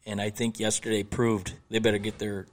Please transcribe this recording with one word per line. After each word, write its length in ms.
And 160
I 80
think 300
yesterday 440
proved 500
they 100
better 180
get 220
their, 340